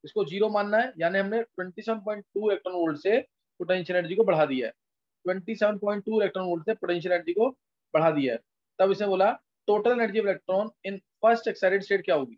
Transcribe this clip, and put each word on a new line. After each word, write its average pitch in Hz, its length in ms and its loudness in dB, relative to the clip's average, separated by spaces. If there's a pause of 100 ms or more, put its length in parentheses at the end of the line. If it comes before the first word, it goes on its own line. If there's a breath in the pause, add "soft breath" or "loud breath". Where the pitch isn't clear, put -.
इसको 190 200 -2
ज़ीरो 196 240 0
मानना 208 280 0
है, 254 220 0
यानी 180 200 0
हमने 208 240 -2
twenty 185 380 -10
seven 220 180 -4
point 208 340 -8
two 208 160 0
electron 185 260 -2
volt 160 240 -2
से 202 220 2 (380)
potential 180 400 -2
energy 175 160 -4
को 220 80 4
बढ़ा 156 220 4
दिया 127 220 -2
है, - 60 -8 (500)
twenty 185 320 -4
seven 208 220 0
point 202 280 -4
two 220 160 2
electron 190 240 -2
volt 170 200 -4
से 220 80 -2
potential 175 400 -2
energy 170 200 -2
को 226 160 2 (440)
बढ़ा 160 180 4
दिया 135 220 0
है। 113 60 -6 (400)
तब 190 120 4
इसने 202 160 -2
बोला 196 320 2 (300)
total 208 240 2
energy 220 260 0
of 202 60 -2
electron 196 440 -2 (180)
in 202 80 -8
first 226 520 0
excited 196 360 0
state 196 220 -2
क्या 175 100 2
होगी? 127 220 -4